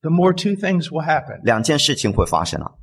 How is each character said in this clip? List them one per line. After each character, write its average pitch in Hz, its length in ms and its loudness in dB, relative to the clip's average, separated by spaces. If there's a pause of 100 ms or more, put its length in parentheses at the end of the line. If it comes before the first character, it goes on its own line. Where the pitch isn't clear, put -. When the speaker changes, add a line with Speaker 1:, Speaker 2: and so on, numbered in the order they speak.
Speaker 1:
the 156 60 0
more 180 200 4
two 196 200 0
things 190 380 -2
will 160 140 -6
happen. 156 400 -2
Speaker 2:
两 113 200 2
件 147 160 2
事 139 160 0
情 - 180 -2
会 101 120 2
发 82 180 0
生 78 180 -6
啊。 - 100 -10 (120)